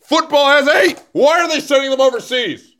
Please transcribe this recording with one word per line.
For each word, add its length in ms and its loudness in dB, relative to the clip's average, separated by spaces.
Football 480 0
has 200 2
eight. 340 0
Why 280 2
are 80 -2
they 120 -4
sending 300 -2
them 100 -2
overseas? 800 -4